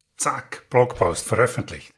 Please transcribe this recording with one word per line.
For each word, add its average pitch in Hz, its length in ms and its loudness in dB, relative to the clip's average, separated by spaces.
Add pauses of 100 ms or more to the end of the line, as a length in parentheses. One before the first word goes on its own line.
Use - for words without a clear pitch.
(160)
zack, - 540 -6
Blogpost - 560 2
veröffentlicht. - 720 -2